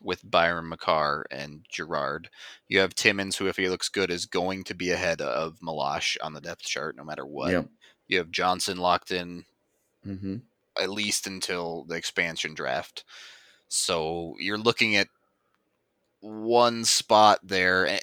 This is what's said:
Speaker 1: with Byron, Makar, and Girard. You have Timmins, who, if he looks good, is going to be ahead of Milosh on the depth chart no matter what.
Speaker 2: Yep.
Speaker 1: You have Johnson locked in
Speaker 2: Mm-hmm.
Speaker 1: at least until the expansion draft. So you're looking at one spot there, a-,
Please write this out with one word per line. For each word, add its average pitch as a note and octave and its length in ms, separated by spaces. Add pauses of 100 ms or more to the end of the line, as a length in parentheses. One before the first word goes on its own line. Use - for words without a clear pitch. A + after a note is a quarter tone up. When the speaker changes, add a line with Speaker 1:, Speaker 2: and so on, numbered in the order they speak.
Speaker 1:
with F2+ 200 (100)
Byron, E2+ 380
Makar, D#2 640
and D2 360
Girard. D#2 640 (380)
You G2 100
have F#2+ 160
Timmins, G2 420
who, F#2+ 120
if F2+ 80
he F#2+ 120
looks F#2 200
good, F#2 240
is F2 140
going F#2 380
to G2+ 100
be F2 180
ahead E2+ 280
of D2+ 400
Milosh D#2 600
on D#2 120
the D2+ 60
depth E2 220
chart - 340
no - 60
matter D2+ 240
what. C#2+ 240
Speaker 2:
Yep. E2 180 (380)
Speaker 1:
You F2+ 120
have E2 120
Johnson F2+ 480
locked F2+ 320
in F2 340 (600)
Speaker 2:
Mm-hmm. G2 300 (440)
Speaker 1:
at F#2+ 100
least G#2 360
until F2 600
the E2 80
expansion E2 580
draft. C#2 500 (640)
So E2 720
you're G2+ 200
looking A2 380
at G2 100 (1160)
one A#2 600
spot G#2+ 580
there, F#2 440
a-, F2 160